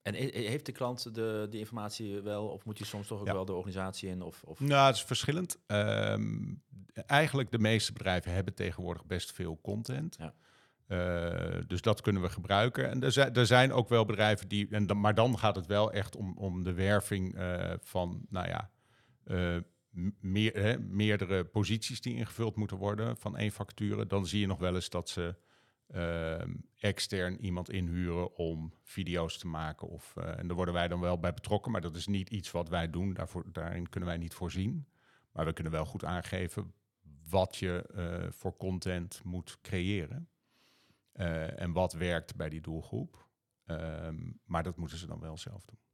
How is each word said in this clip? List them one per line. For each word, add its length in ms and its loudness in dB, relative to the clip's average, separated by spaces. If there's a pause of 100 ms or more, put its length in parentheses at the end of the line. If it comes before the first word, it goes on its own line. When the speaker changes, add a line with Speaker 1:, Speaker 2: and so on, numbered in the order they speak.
Speaker 1:
En 120 -4
he-, 60 -4 (140)
he-, 140 -4
heeft 180 -2
de 60 -6
klant 440 -4
de, 340 0
die 100 -6
informatie 600 -6
wel, 260 -2
of 180 -8
moet 120 -6
die 80 -6
soms 220 -8
toch 120 -6
ook 80 -6
Speaker 2:
Ja. 60 2
Speaker 1:
wel 120 0
de 80 -4
organisatie 560 -4
in? 120 -4
Of, 220 -10
of? 160 -14
Speaker 2:
Nou, 280 10
het 80 8
is 80 -2
verschillend. 640 0
Ehm, 880 2 (400)
eigenlijk 580 4
de 80 2
meeste 340 6
bedrijven 400 2
hebben 200 0
tegenwoordig 520 -4
best 280 -2
veel 280 -6
content. 580 -4
Speaker 1:
Ja. 140 -8 (540)
Speaker 2:
Eh, 800 -2
dus 140 -2
dat 200 4
kunnen 200 4
we 80 0
gebruiken. 600 2
En 140 -2
er 80 4
zi-, 80 4
er 260 6
zijn 280 8
ook 160 2
wel 160 8
bedrijven 420 4
die, 220 0
en 180 2
dan, 120 2
maar 160 6
dan 240 6
gaat 160 4
het 100 -2
wel 260 4
echt 240 -2
om, 220 -6
om 260 -2
de 100 0
werving, 640 2
eh, 440 -2
van, 500 -2
nou 180 -2
ja, 240 -4 (520)
eh, 340 0 (320)
m-, 200 -2 (100)
meer, 420 2
hè, 180 4
meerdere 680 2
posities 560 0
die 140 -4
ingevuld 400 -4
moeten 220 -2
worden 400 -2
van 200 -8
één 140 0
vacature. 560 -4
Dan 200 2
zie 120 0
je 80 2
nog 120 0
wel 160 2
eens 140 -2
dat 200 -4
ze, 260 -4 (520)
ehm, 680 -4 (240)
extern 680 -2
iemand 240 -2
inhuren 680 -2
om 380 -4 (100)
video's 540 -2
te 100 -10
maken. 400 -6
Of, 300 -14
eh, 220 -6
en 80 -6
daar 80 -2
worden 180 0
wij 140 4
dan 120 0
wel 200 2
bij 140 0
betrokken, 380 -2
maar 100 0
dat 140 -6
is 120 -6
niet 220 0
iets 220 -6
wat 180 -2
wij 200 0
doen. 240 -2
Daarvoor, 380 -6
daarin 380 -6
kunnen 200 -4
wij 80 -2
niet 160 -6
voorzien. 540 -2 (440)
Maar 140 -2
we 80 0
kunnen 200 -4
wel 120 0
goed 180 -8
aangeven 680 -4 (560)
wat 260 4
je, 260 -2 (140)
eh, 360 -4
voor 260 -6
content 640 -4
moet 380 -8
creëren. 680 -2 (840)
Eh, 500 -2
en 100 -2
wat 220 2
werkt 420 -2
bij 140 -4
die 120 -6
doelgroep. 680 -6 (380)
Ehm, 680 -6 (140)
maar 180 0
dat 140 -4
moeten 200 -6
ze 100 -10
dan 120 -8
wel 180 -10
zelf 280 -12
doen. 120 -20 (160)